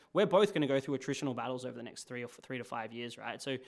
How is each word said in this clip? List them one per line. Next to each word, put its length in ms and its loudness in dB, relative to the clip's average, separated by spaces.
we're 140 6
both 260 6
gonna 140 4
go 120 4
through 180 0
attritional 380 -2
battles 300 -4
over 100 -8
the 80 -10
next 200 -12
three 180 -10
or 60 -6
f-, 160 -18
three 160 -6
to 40 -6
five 300 -6
years, 240 -6
right? 240 -6
So, 160 -2